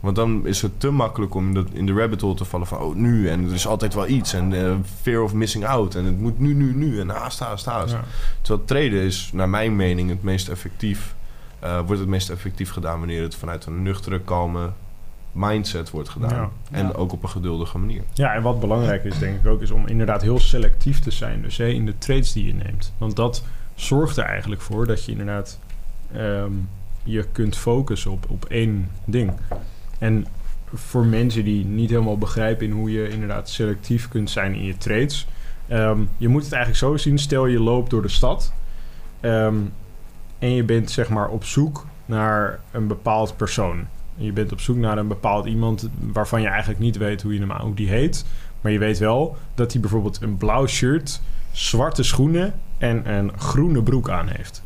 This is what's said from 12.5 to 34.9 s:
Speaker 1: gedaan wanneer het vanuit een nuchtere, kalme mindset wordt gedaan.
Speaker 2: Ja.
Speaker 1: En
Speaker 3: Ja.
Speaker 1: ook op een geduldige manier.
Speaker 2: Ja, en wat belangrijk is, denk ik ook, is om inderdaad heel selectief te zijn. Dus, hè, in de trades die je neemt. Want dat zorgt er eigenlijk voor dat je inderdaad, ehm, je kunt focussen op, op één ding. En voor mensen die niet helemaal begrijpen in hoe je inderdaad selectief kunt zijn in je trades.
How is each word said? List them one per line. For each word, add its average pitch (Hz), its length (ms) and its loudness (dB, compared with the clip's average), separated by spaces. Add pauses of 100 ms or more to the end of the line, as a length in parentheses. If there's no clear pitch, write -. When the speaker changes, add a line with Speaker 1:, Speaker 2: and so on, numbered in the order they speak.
Speaker 1:
gedaan 82 280 -6
wanneer 85 240 -4
het 82 120 -6
vanuit 85 320 -10
een 85 160 -6
nuchtere, 95 380 -4
kalme 87 500 -2 (600)
mindset 101 580 -4
wordt 73 180 -8
gedaan. 117 260 -4
Speaker 2:
Ja. 110 160 -4 (200)
Speaker 1:
En 98 160 -2
Speaker 3:
Ja. 92 60 -2
Speaker 1:
ook 90 200 -4
op - 100 -8
een 92 60 -6
geduldige 85 500 -4
manier. 90 240 0 (100)
Speaker 2:
Ja, 127 220 2
en 113 80 -2
wat 117 180 0
belangrijk 107 440 2
is, 98 140 -2
denk 98 220 0
ik - 60 8
ook, 107 160 6
is 107 80 4
om 104 160 8
inderdaad 110 360 2
heel 120 180 4
selectief 139 600 10
te 139 100 4
zijn. 113 320 0
Dus, 110 140 -2
hè, 117 100 0
in 120 200 0
de 104 120 -2
trades 131 340 4
die 110 140 4
je - 80 6
neemt. - 440 0
Want 107 180 0
dat 117 260 2 (320)
zorgt 147 420 2
er 120 80 0
eigenlijk 101 360 -4
voor 110 260 0
dat 107 180 2
je - 80 -6
inderdaad, 101 460 -6 (540)
ehm, 101 400 -2 (500)
je 110 300 -2
kunt 107 240 0
focussen 120 540 0
op, 95 180 -2
op - 160 -2
één 107 460 0 (140)
ding. 107 280 0 (680)
En 110 280 2 (480)
voor 120 300 0
mensen 113 400 2
die 104 200 0
niet 107 260 0
helemaal 110 280 2
begrijpen 110 480 0
in 104 60 -2
hoe 110 200 -2
je 107 160 -2
inderdaad 104 400 -4
selectief 110 600 -2
kunt 107 220 -2
zijn 98 240 -2
in 101 100 -6
je 95 120 -4
trades. 123 500 0 (420)